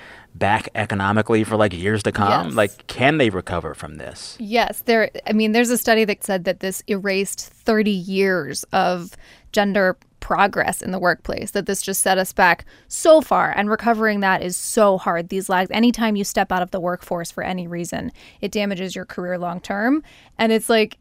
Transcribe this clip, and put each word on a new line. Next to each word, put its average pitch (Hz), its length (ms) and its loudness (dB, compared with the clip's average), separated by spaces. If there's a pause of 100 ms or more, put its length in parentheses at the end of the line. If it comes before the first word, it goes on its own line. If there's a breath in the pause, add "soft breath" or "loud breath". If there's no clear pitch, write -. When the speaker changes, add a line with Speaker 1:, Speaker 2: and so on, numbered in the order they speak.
(340 loud breath)
Speaker 1:
back 107 400 0
economically 107 720 0
for, 107 120 -4
like, 107 160 4
years 98 300 -2
to 107 100 0
come? 107 360 2
Speaker 2:
Yes. 104 80 -6
Speaker 1:
Like, 104 320 0
can 147 320 2
they 120 100 4
recover 87 460 -4
from 76 220 -14
this? - 420 -16
Speaker 2:
Yes. 214 420 -2
There, 226 300 2 (160)
I 208 60 -2
mean, 220 180 2
there's 233 180 2
a 240 80 0
study 220 280 2
that 202 180 -4
said 190 220 -2
that 185 160 -4
this 190 260 -6
erased 196 540 -2
thirty 214 500 0
years 185 720 -2 (100)
of 180 380 0 (400 soft breath)
gender 196 460 2 (220)
progress 180 640 2
in 185 100 -8
the 185 80 -4
workplace, - 520 -2
that 202 140 -4
this 196 160 -4
just 196 200 -4
set 190 160 2
us 185 160 -2
back 180 320 4 (240 soft breath)
so 311 320 6
far, 170 340 0
and 208 140 0
recovering 214 500 0
that 190 240 2
is 180 140 -6
so 202 400 4
hard. 175 320 -2
These 190 180 -4
lags, 185 240 0
anytime 226 460 2
you 196 80 -2
step - 260 -2
out 185 100 0
of 180 100 -6
the 196 80 -4
workforce 175 520 -6
for - 100 -8
any 180 260 -6
reason, 170 440 -8 (300 loud breath)
it 208 100 -4
damages 190 440 -4
your 185 100 -10
career 180 320 -6
long 175 240 -6
term. 233 420 0 (340 soft breath)
And 226 140 2
it's 220 180 2
like, 220 320 2